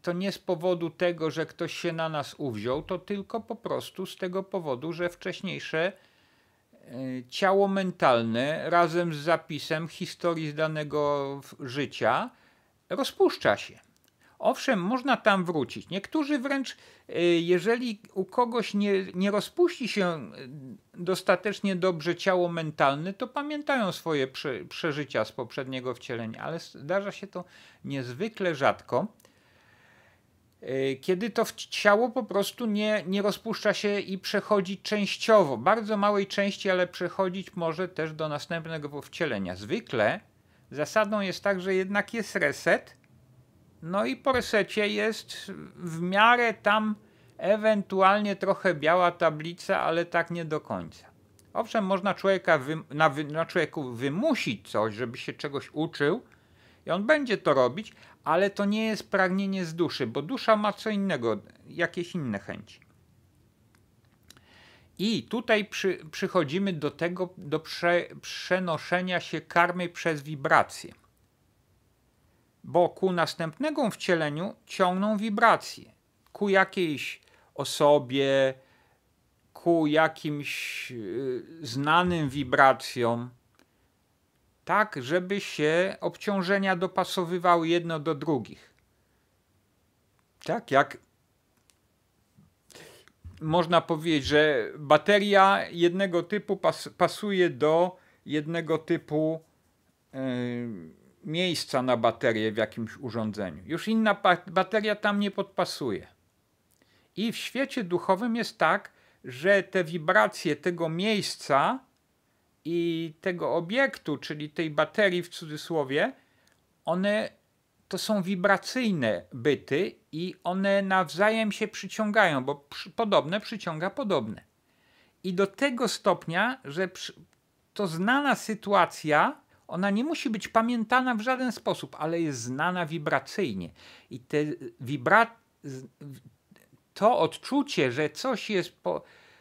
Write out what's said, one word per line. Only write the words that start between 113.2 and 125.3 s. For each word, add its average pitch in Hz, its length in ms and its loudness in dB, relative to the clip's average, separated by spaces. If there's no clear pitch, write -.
tego 165 340 -2
obiektu, 175 640 -2
czyli 151 320 -8
tej 160 200 -4
baterii 175 540 2
w 170 60 -12
cudzysłowie, 151 840 -2
one 202 440 0
to 190 100 -6
są 208 240 0
wibracyjne 180 1000 0
byty 139 600 0
i 175 320 -6
one 196 380 2
nawzajem 196 680 2
się 214 160 -4
przyciągają, 196 760 2
bo 151 100 -2
przy-, - 360 -14
podobne 196 480 2
przyciąga 180 500 -6
podobne. 139 540 -2
I 190 100 -2